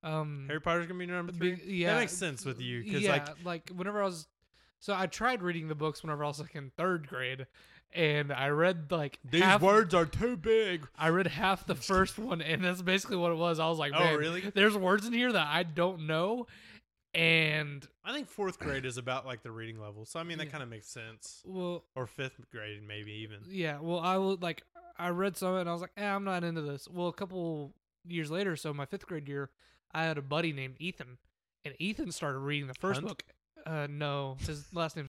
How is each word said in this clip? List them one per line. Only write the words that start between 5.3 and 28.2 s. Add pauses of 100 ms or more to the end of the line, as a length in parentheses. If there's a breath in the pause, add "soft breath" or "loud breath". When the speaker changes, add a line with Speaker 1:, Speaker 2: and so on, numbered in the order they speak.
Speaker 1:
reading
the
books
whenever
I
was,
like,
in
third
grade, (440 loud breath)
and
I
read,
like,
Speaker 2:
These
Speaker 1:
half
Speaker 2:
words
are
too
big.
Speaker 1:
I
read
half
the
first
one,
and
that's
basically
what
it
was.
I
was
like,
Speaker 2:
Oh,
Speaker 1:
"Man,
Speaker 2:
really? (100)
Speaker 1:
there's
words
in
here
that
I
don't
know." (680 loud breath)
And (180)
Speaker 2:
I
think
fourth
grade
is
about,
like,
the
reading
level,
so,
I
mean,
that
Speaker 1:
Yeah.
Speaker 2:
kinda
makes
sense.
Speaker 1:
Well,
Speaker 2:
Or
fifth
grade,
maybe
even.
Speaker 1:
yeah,
well,
I
will,
like, (340)
I
read
some
of
it,
and
I
was
like,
"Eh,
I'm
not
into
this."
Well,
a
couple (300)
years